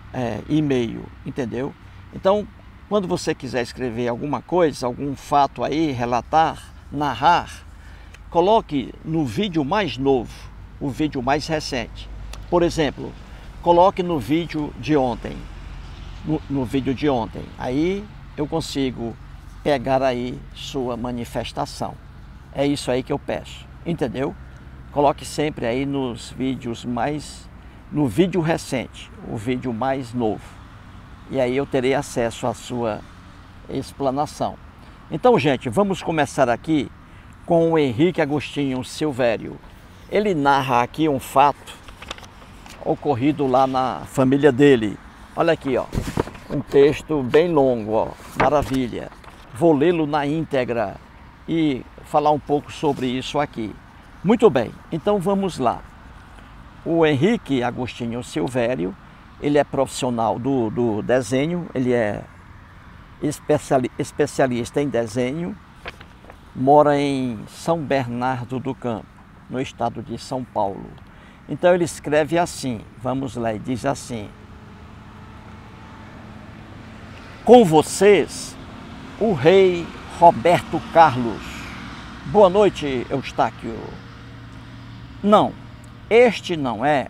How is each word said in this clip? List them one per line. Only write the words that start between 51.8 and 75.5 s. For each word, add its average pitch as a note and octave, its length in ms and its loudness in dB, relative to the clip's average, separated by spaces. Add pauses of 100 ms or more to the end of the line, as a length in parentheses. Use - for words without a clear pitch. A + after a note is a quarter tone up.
falar D3+ 260 2
um D3+ 100 2
pouco D3 320 -2
sobre C#3 340 -2
isso B2+ 320 -4
aqui. A#2 340 -4 (520)
Muito G#3+ 260 4
bem, A#2 220 0 (180)
então G3+ 280 0
vamos G3 400 -2
lá. A#2 220 0 (1040)
O E3 200 2
Henrique D3+ 580 2
Agostinho A#2+ 600 -6
Silvério, C#3+ 760 -2 (460)
ele D3 160 4
é C#3 60 6
profissional A#2+ 720 0
do, A#2+ 320 0
do A2 320 0
desenho, C3 720 0
ele B2+ 180 0
é A2 300 0 (1000)
especiali-, C#3 760 0
especialista C3+ 800 -2
em C#3+ 80 0
desenho, B2+ 680 -2 (1000)
mora C#3+ 440 6
em C3 400 -2 (100)
São - 300 -2
Bernardo B2+ 800 -2
do B2+ 160 -6
Campo, A2+ 320 -6 (440)
no B2+ 100 -4
estado A#2 420 -6
de A#2 160 -10
São C3 240 -8
Paulo. G2+ 440 -4 (640)
Então F3 260 4
ele F3 100 2
escreve D3+ 540 0
assim, C3+ 420 -2 (220)
vamos C3 340 -4
lá, A2+ 180 0
e G#2 40 -6
diz A#2 260 -4
assim: A#2+ 440 -6 (3250)